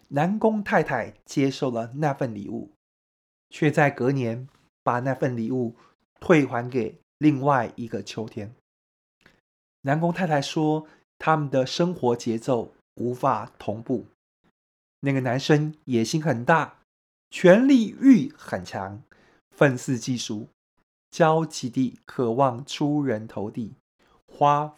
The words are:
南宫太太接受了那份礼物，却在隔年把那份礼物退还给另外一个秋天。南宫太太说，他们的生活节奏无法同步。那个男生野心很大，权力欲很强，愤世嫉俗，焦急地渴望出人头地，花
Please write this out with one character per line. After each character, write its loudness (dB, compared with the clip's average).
南 0
宫 0
太 0
太 -4
接 0
受 -2
了 -6
那 -2
份 -6
礼 -10
物， -10
却 0
在 4
隔 0
年 -4
把 -2
那 -4
份 -4
礼 -4
物 -4
退 4
还 -6
给 -4
另 2
外 0
一 -10
个 -8
秋 -10
天。 -12
南 0
宫 0
太 -4
太 0
说， -2
他 0
们 -4
的 0
生 -2
活 0
节 -4
奏 -2
无 -6
法 -4
同 -8
步。 -6
那 0
个 0
男 -2
生 0
野 0
心 -2
很 -2
大， 0
权 6
力 4
欲 8
很 -8
强， -10
愤 2
世 -4
嫉 -6
俗， -8
焦 2
急 -10
地 -4
渴 -2
望 0
出 -2
人 -4
头 -10
地， -12
花 0